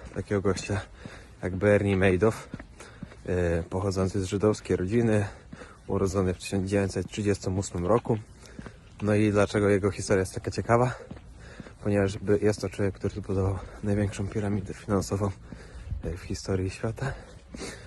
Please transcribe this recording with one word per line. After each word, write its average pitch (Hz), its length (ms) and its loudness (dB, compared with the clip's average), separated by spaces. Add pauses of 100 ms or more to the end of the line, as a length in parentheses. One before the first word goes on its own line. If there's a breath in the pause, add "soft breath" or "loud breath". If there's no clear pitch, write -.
(160 loud breath)
takiego 98 260 0
gościa 98 400 -2 (600 loud breath)
jak 90 120 -4
Bernie 101 420 6
Madoff, 95 520 4 (800 loud breath)
y, 85 400 2
pochodzący 95 520 0
z 92 40 -2
żydowskiej 101 520 2
rodziny, 107 480 2 (640 loud breath)
urodzony 95 460 2
w - 40 -6
tysiąc 95 320 -2
dziewięćset 98 380 0
trzydziestym 98 500 0
ósmym 90 280 -2
roku. 113 320 4 (840 loud breath)
No 104 140 4
i 107 160 4
dlaczego 101 380 4
jego 98 220 4
historia 98 280 2
jest 98 140 -2
taka - 180 -4
ciekawa? 120 440 2 (880 loud breath)
Ponieważ 101 340 2
by-, 101 240 2
jest 104 200 2
to 95 80 -4
człowiek, 98 260 -2
który - 180 -4
zbudował 95 460 -2 (240 loud breath)
największą 101 440 0
piramidę 101 460 -2
finansową, 98 580 0 (720 loud breath)
y, 82 120 -6
w - 40 -14
historii 95 480 -4
świata. 117 440 -4 (720 loud breath)